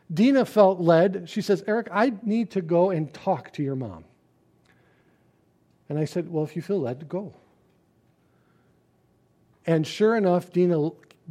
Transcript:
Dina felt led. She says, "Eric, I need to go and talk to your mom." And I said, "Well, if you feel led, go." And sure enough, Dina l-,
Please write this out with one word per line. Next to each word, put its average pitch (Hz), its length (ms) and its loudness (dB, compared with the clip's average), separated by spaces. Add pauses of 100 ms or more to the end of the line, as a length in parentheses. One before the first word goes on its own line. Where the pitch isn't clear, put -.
(120)
Dina 240 320 4
felt 190 360 4
led. 175 480 2
She 208 140 -6
says, 196 260 0
"Eric, 220 240 -2
I 226 200 2 (120)
need 214 280 -2
to 196 80 -4
go 170 300 2
and 156 240 -4
talk - 380 -6
to 151 100 -8
your 135 140 -4
mom." 95 280 -10 (1800)
And 147 80 -8
I 151 100 -2
said, 175 220 -6
"Well, 160 140 -4
if 151 140 -8
you 165 60 -6
feel 196 180 -4
led, 135 280 -8
go." 175 260 -10 (2250)
And 160 220 0
sure 220 300 0
enough, 180 340 0
Dina 175 240 2
l-, 156 220 -2 (340)